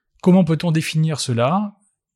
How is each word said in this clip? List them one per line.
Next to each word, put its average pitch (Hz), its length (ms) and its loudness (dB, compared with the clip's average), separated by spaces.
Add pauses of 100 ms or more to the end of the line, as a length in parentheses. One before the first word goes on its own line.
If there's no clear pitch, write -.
(240)
Comment 185 220 4
peut-on 160 260 -2
définir 156 480 -2
cela ? 147 560 -2 (400)